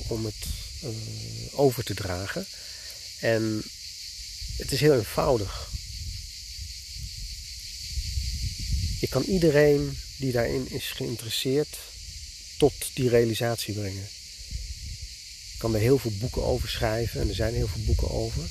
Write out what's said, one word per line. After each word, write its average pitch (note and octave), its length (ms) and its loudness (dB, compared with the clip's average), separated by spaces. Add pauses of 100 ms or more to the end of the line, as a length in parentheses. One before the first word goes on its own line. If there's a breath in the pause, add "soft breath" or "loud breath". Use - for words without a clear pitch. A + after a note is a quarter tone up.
om A2+ 160 0
het, - 220 -4 (360)
eh, C#3+ 60 -6 (640)
over C3 320 4
te G#2 100 -2
dragen. F#2+ 520 -4 (760 loud breath)
En A2 420 2 (920)
het - 160 -2
is C3+ 80 0
heel D3 140 8
eenvoudig. B2 760 2 (3250)
Je - 80 2
kan C3 140 2
iedereen D3 760 6 (180)
die C3+ 160 0
daarin B2+ 380 2
is - 200 -4
geïnteresseerd C3+ 880 0 (760)
tot - 160 8 (220)
die B2+ 140 2
realisatie A#2 680 4
brengen. G2 340 -4 (1400 loud breath)
Je - 60 -10
kan A2+ 160 0
er G#2+ 60 2
heel B2+ 180 8
veel A#2 120 0
boeken G2+ 340 -2
over B2 240 2
schrijven A#2 520 0
en A#2+ 80 2
er G2 60 0
zijn A2 200 0
heel A#2+ 140 2
veel A2 160 -4
boeken - 260 4
over. A#2 400 -2